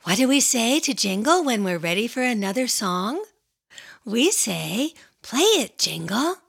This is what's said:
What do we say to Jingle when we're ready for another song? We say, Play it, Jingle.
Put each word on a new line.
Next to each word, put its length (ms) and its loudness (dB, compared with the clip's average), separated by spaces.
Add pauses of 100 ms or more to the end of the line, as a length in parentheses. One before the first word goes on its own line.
What 120 0
do 120 4
we 120 4
say 400 2
to 140 -2
Jingle 500 2
when 200 0
we're 140 -2
ready 280 -2
for 160 -4
another 460 -2
song? 560 -2 (800)
We 260 2
say, 640 -2 (280)
Play 180 -4 (180)
it, 180 -2
Jingle. 600 -2 (120)